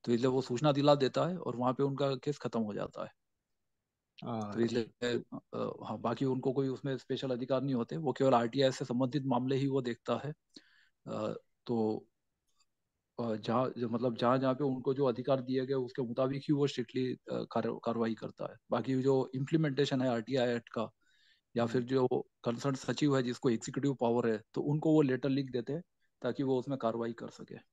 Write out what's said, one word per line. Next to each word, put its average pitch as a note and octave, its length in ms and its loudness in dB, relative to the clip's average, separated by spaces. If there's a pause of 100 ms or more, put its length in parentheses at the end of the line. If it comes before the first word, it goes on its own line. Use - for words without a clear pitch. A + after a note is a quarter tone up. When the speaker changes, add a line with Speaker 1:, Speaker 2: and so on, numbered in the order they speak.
Speaker 1:
तो A#2 80 0
इसलिए A#2+ 160 4
वो C3 140 2
सूचना C3 300 2
दिला C#3+ 240 6
देता C3+ 300 0
है F3 120 -4
और A#2+ 180 -6
वहाँ B2 180 0
पे C#3 100 0
उनका C#3 320 0
केस C#3+ 220 -6
खत्म A#2 220 -4
हो G#2+ 140 -4
जाता G2 300 -8
है। G2+ 60 -10 (1120)
तो A2+ 240 -6
Speaker 2:
अच्छा। G#2 140 -2
Speaker 1:
इसलिए, A#2 520 -2 (200)
अ, - 540 -8
हाँ, A2+ 120 -6
बाकी A2+ 260 -2
उनको C3 280 0
कोई C3+ 140 0
उसमें C3 300 -4
special C3 340 -4
अधिकार B2+ 300 0
नहीं C3+ 140 0
होते, A#2 220 -2
वो D3+ 160 -2
केवल C3+ 200 4
आरटीआई B2 380 4
से C3+ 140 -6
संबंधित B2+ 400 0
मामले C3 300 0
ही C3+ 120 0
वो C3+ 140 0
देखता A#2+ 440 -4
है। D3 80 -6 (760)
अ, A2 260 -4 (320)
तो, A2 400 0 (1120)
अ, A#2 160 -2
जहाँ, A#2 420 0
जो A#2+ 120 -4
मतलब A#2+ 280 0
जहाँ A#2+ 200 4
जहाँ C3 160 2
पे C3 100 -2
उनको C3 300 0
जो C#3 120 2
अधिकार B2+ 360 0
दिए C3 240 -2
गए C3+ 80 -4
उसके C3 280 -4
मुताबिक C3 400 -2
ही D#3 120 2
वो C#3+ 140 4
strictly, B2+ 460 -2
अ, - 40 -8 (140)
कार्य-, A#2 540 -2
कार्रवाई A2+ 300 0
करता G#2 360 -10
है। G#2+ 60 -20 (140)
बाकी C3 300 0
जो C3 340 2
implementation C#3 680 0
है C3 80 2
आरटीआई A#2+ 460 0
Act A#2 140 -8
का A2+ 200 -4 (680)
या A#2 80 2
Speaker 2:
हम्म। A2+ 100 0
Speaker 1:
फिर B2+ 80 2
जो B2+ 260 2 (360)
कंसर्न B2 320 0
सचिव C#3 420 2
है C3 60 2
जिसको A#2+ 260 0
executive C3 440 0
power A#2 360 2
है, A2 120 0 (120)
तो D3 80 -2
उनको D3+ 300 2
वो D#3 100 8
letter C3 280 2
लिख C3+ 220 0
देते B2 220 -4
हैं E3 80 -4 (400)
ताकि B2+ 220 -2
वो C3 160 2
उसमें C3 180 -4
कार्रवाई A#2 360 -2
कर A2+ 160 -12
सके। - 280 -16 (160)